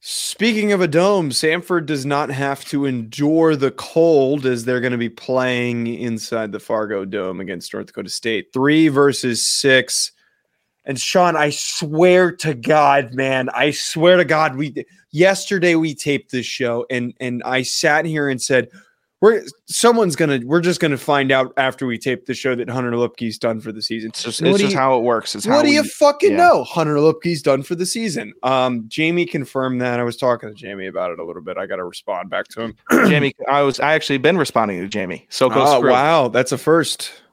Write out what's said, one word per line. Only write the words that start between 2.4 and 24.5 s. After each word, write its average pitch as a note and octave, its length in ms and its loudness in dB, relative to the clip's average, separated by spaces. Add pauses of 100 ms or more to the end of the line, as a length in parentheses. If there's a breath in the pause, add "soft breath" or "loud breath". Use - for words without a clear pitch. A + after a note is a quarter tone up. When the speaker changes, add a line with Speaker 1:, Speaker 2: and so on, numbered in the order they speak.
Speaker 1:
to C#3 200 -4
endure C#3+ 720 0
the C3+ 140 0
cold D3 800 2
as A#2+ 180 -2
they're B2+ 160 0
gonna B2 160 -2
be A#2 120 -2
playing B2 760 -2
inside A2+ 680 -6
the G2 80 -8
Fargo G#2+ 460 -4
Dome F#2+ 340 -6
against F2+ 320 -10
North G2+ 160 -10
Dakota G2 220 -12
State. A2+ 420 -6
Three D3 360 2
versus C3+ 580 2
six. - 680 0 (760)
And C3+ 140 -6
Sean, F3 360 2
I D3+ 160 2
swear F3 840 2
to D#3 180 -4
God, C#3 580 2
man, C3 400 0
I C3+ 160 2
swear E3 480 4
to F3 80 4
God, D3+ 300 0
we, C3 300 -8 (260 soft breath)
yesterday F3+ 640 2
we D#3+ 180 0
taped - 380 -4
this B2 160 -4
show A#2+ 420 -4
and, B2 300 -4
and B2 240 -6
I B2+ 180 -2
sat D#3 440 0
here D#3 220 -2
and C3 140 -2
said, B2+ 280 0 (520 soft breath)
"We're, G#3+ 220 4 (240)
someone's A3+ 480 2
gonna, C#3+ 280 0
we're D3 180 2
just F3 180 0
gonna D3 180 0
find C#3 340 0
out C3 240 2
after C3 300 -2
we A#2 140 -4
tape B2+ 260 -4
the C3+ 80 -6
show B2+ 220 -2
that A#2+ 120 -6
Hunter B2 260 -4
Luepke's A#2+ 440 -4
done A2+ 240 -4
for A2 100 -12
the G#2+ 120 -12
season." A2+ 260 -8
Speaker 2:
It's - 140 -12
just, A#2 160 -8
Speaker 1:
And E3 80 0
Speaker 2:
it's F#3 60 4